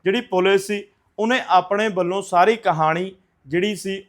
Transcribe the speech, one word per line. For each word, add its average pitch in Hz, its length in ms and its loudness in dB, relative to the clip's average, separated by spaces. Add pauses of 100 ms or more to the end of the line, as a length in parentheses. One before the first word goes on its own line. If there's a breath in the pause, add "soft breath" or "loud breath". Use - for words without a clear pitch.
ਜਿਹੜੀ 202 160 0
ਪੁਲਿਸ 190 460 2
ਸੀ, 202 160 -4 (360)
ਉਹਨੇ 233 300 0
ਆਪਣੇ 185 400 2
ਵੱਲੋਂ 185 340 -2
ਸਾਰੀ 190 340 2
ਕਹਾਣੀ 170 560 -2 (340)
ਜਿਹੜੀ 180 300 -2
ਸੀ 196 320 -8